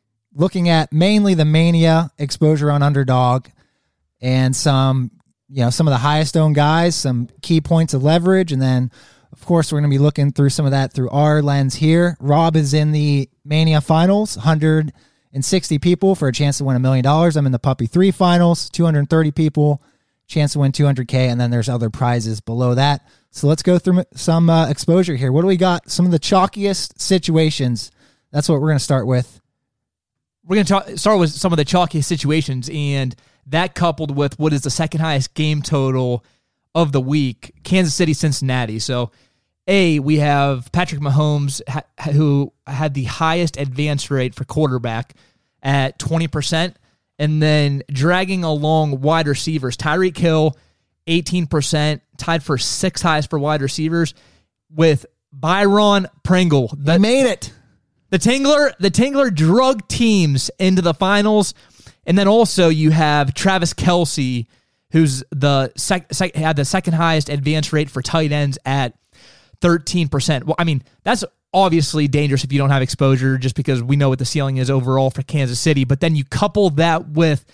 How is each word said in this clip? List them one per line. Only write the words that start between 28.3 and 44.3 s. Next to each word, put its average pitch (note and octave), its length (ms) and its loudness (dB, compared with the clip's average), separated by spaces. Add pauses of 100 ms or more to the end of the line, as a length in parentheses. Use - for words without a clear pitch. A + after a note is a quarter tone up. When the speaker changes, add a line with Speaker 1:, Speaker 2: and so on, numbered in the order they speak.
Speaker 1:
That's D3 180 -2
what C#3+ 120 2
we're D#3 80 0
gonna D3 100 2
start B2 280 -2
with. B2+ 320 -4 (1080)
Speaker 2:
We're G3+ 180 2
gonna G3 200 0
ta-, - 140 -14
start G#3 200 2
with E3 140 2
some F3 220 -2
of D#3+ 40 0
the D3 80 2
chalkiest E3 380 0
situations, C#3 680 -4
and C#3 440 -4 (320)
that E3 260 -2
coupled D#3 400 -2
with C#3 240 -2
what D3+ 140 0
is C#3+ 100 -2
the C#3+ 80 -6
second D#3 300 -4
highest D3+ 340 -2
game D3+ 280 -2
total C3 640 -2 (500)
of D#3+ 160 0
the C#3 100 0
week, C3+ 520 -4 (100)
Kansas F3+ 320 0
City, D#3+ 180 0
Cincinnati. B2+ 640 -4
So, B2 320 -6 (560)
A, F3 320 2
we D3+ 180 0
have C#3 540 0
Patrick E3 300 -4
Mahomes, C#3+ 680 0
ha-, C#3+ 160 -8 (280)
who C#3+ 420 0 (140)
had C#3+ 260 -4
the C3+ 120 -6
highest E3 520 -2
advance C#3 540 -6
rate B2+ 240 -4